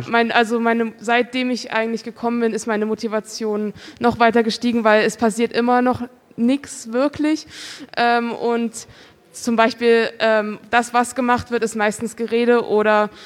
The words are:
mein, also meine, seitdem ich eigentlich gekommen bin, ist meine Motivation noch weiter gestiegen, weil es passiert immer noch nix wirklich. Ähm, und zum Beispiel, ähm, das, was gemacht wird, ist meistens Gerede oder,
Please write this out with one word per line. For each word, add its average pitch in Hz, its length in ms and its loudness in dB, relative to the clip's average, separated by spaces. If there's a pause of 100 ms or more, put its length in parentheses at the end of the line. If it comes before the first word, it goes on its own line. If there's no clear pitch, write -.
mein, 233 220 2
also 233 280 2
meine, 226 380 0
seitdem 247 540 -2
ich - 200 -6
eigentlich 226 320 -4
gekommen 233 360 -4
bin, 226 120 0
ist 208 140 -6
meine 214 220 -2
Motivation 214 840 -4 (260)
noch 233 180 2
weiter 233 240 4
gestiegen, 226 420 0
weil 214 220 4
es 220 120 -2
passiert 226 360 0
immer 247 300 2
noch 247 180 0 (340)
nix 240 560 -2
wirklich. 294 540 0 (500)
Ähm, 233 360 2
und 233 560 -2 (460)
zum 233 220 -4
Beispiel, 226 640 2
ähm, 214 400 0 (140)
das, 240 240 0
was 240 180 0
gemacht 247 380 -2
wird, 233 120 -2
ist 226 120 -4
meistens 214 400 -2
Gerede 233 520 2
oder, 208 440 2 (140)